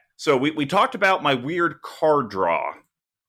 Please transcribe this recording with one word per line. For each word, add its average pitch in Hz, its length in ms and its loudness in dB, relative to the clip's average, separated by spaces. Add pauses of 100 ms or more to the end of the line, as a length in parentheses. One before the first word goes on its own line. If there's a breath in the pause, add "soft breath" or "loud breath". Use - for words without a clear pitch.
(160)
So 147 200 2
we, 143 160 0
we 151 140 -4
talked 190 280 0
about 190 300 0
my 143 100 2
weird 156 480 -4
card 147 480 0
draw. 82 440 0 (540)